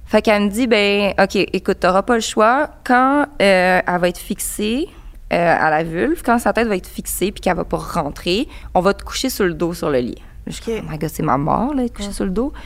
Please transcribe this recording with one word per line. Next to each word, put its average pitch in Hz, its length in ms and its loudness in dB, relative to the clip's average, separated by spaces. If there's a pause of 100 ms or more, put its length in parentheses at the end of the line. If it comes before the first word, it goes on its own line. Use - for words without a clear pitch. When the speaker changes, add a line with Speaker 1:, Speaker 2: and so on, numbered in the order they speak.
Speaker 1:
Fait 214 160 2
qu'elle 208 220 4
me 202 60 0
dit, « 226 180 0
Ben, 202 540 2
OK, 196 140 2
écoute, 190 440 0
t'auras 185 220 4
pas 240 140 2
le 226 60 2
choix. 233 480 2 (140)
Quand, 269 440 4 (140)
euh, 185 460 4
elle 180 120 0
va 175 100 2
être 175 80 -4
fixée, 220 720 -4 (420)
euh, 170 260 4
à 156 120 2
la 156 140 2
vulve, 185 420 -2
quand 240 140 4
sa 226 120 2
tête 226 160 0
va 208 80 0
être 185 120 -6
fixée - 440 -4
puis - 80 -16
qu'elle 180 160 0
va 175 80 -4
pas 170 140 -4
rentrer, 170 720 -4 (240)
on 180 80 4
va 190 120 4
te - 120 -10
coucher - 240 -4
sur 214 160 -2
le 175 80 0
dos 165 200 -2
sur 170 160 -4
le 139 100 2
lit. » 123 220 -4 (260)
Je - 60 -6
suis - 100 -14 (100)
Speaker 2:
Ok. 220 60 -4
Speaker 1:
comme, « 165 100 -10
Oh - 20 -10
my 156 60 -8
God, 151 160 -6
c'est - 100 -4
ma 135 140 2
mort, 156 360 0
là, 262 120 -2
être 233 100 -6
couchée 202 140 -8
Speaker 2:
Ouais. 196 40 -10
Speaker 1:
sur 202 120 -4
le 190 60 -2
dos. » 233 200 -2 (140)